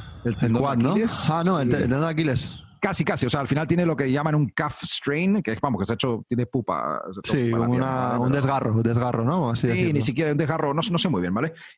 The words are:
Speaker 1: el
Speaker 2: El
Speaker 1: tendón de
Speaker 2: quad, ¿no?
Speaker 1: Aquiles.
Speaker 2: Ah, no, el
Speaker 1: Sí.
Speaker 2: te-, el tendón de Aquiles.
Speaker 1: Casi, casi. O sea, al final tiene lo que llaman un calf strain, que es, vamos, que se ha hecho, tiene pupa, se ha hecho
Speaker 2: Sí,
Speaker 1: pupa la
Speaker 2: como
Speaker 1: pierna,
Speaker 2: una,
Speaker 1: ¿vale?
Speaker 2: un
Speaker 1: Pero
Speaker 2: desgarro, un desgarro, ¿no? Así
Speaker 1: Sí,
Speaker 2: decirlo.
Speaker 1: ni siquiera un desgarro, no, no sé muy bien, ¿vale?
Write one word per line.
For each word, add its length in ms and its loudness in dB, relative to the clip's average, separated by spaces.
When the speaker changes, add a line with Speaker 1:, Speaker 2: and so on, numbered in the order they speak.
Speaker 1:
el 100 0
Speaker 2:
El 20 -6
Speaker 1:
tendón 240 2
de 80 2
Speaker 2:
quad, 80 -2
¿no? 140 2
Speaker 1:
Aquiles. 400 0
Speaker 2:
Ah, 120 2
no, 160 2
el 100 0
Speaker 1:
Sí. 20 2
Speaker 2:
te-, 80 2
el 60 0
tendón 180 0
de 60 0
Aquiles. 440 0
Speaker 1:
Casi, 220 0
casi. 220 0
O 60 0
sea, 100 0
al 80 -2
final 180 0
tiene 200 2
lo 100 0
que 160 0
llaman 220 0
un 160 2
calf 340 -6
strain, 580 0
que 100 -4
es, 100 -4
vamos, 180 0
que 60 -2
se 80 -2
ha 0 -
hecho, 340 -2
tiene 160 0
pupa, 560 -2
se 60 -14
ha 20 -10
hecho 120 -6
Speaker 2:
Sí, 160 2
Speaker 1:
pupa 120 2
la 40 2
Speaker 2:
como 140 2
Speaker 1:
pierna, 120 0
Speaker 2:
una, 180 -2
Speaker 1:
¿vale? 120 -2
Speaker 2:
un 80 0
Speaker 1:
Pero 140 4
Speaker 2:
desgarro, 320 2
un 80 4
desgarro, 420 2
¿no? 260 0
Así 120 -2
Speaker 1:
Sí, 60 2
Speaker 2:
decirlo. 260 2
Speaker 1:
ni 80 2
siquiera 300 0
un 40 0
desgarro, 380 0
no, 80 0
no 60 2
sé 100 0
muy 140 0
bien, 100 -2
¿vale? 220 -2